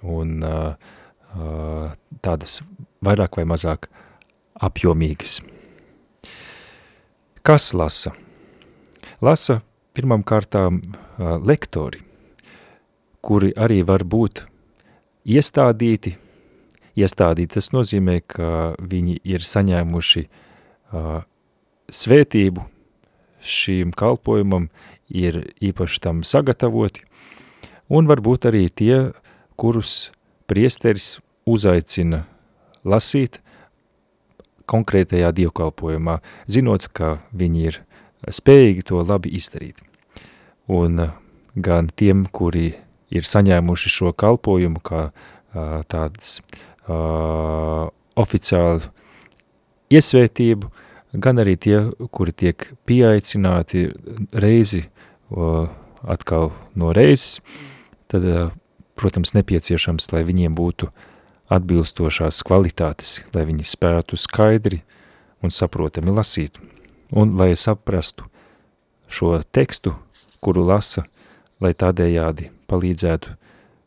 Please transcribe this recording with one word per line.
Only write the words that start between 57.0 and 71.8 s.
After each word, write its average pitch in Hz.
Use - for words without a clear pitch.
tad, 90
uh, 87
protams, 90
nepieciešams, 85
lai 82
viņiem 87
būtu 85
atbilstošās 82
kvalitātes, 87
lai 80
viņi 76
spētu 85
skaidri 107
un 92
saprotami 85
lasīt. 95
Un 107
lai 92
saprastu -
šo 85
tekstu, -
kuru 90
lasa, 95
lai 90
tādējādi 85